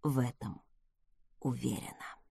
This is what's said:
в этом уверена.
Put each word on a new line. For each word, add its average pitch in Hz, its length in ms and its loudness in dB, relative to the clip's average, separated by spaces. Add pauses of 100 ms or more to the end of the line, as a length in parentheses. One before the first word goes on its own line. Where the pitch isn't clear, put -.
в 139 160 4
этом 123 440 0 (760)
уверена. 120 800 -2 (120)